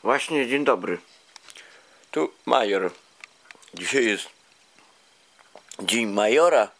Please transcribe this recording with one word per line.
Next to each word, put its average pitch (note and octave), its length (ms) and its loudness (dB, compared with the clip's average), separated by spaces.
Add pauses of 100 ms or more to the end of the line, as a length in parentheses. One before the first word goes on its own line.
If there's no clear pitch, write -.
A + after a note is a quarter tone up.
właśnie, C3+ 460 0
dzień C#3 160 -2
dobry. F2+ 340 0 (1120)
Tu - 220 -2 (140)
major. G2+ 460 0 (840)
Dzisiaj C3 320 -2
jest G2+ 220 -2 (1500)
dzień A2 260 -2
majora. A2 640 4 (120)